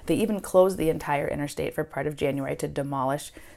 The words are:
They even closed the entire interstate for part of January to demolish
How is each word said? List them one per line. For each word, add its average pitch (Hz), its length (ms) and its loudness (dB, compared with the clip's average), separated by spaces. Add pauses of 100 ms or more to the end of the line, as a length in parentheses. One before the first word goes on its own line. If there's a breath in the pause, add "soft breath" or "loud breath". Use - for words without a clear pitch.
They 165 100 2
even 208 240 0
closed 185 380 6
the 160 120 2
entire 147 380 0
interstate 143 480 -4
for 143 80 0
part 139 240 -6
of 151 80 -4
January 139 400 -2
to - 140 -4
demolish 139 640 -2 (240 loud breath)